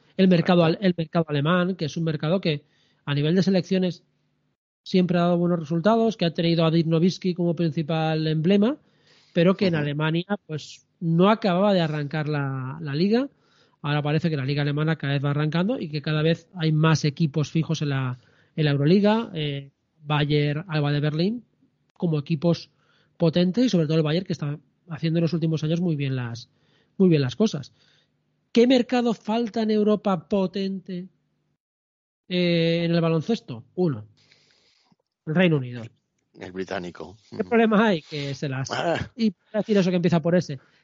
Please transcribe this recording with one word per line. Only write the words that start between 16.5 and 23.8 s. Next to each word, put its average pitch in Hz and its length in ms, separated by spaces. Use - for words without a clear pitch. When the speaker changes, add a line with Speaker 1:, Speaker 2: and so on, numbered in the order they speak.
Speaker 1:
hay 160 160
más 156 340
equipos 151 460
fijos 160 320
en 147 60
la, 131 320
en 156 100
la 147 60
Euroliga, 196 640
eh, 143 380
Bayern, 147 640
Alba 147 240
de 147 80
Berlín, 170 440
como 160 280
equipos 165 500
potentes 180 500
y - 20
sobre 165 180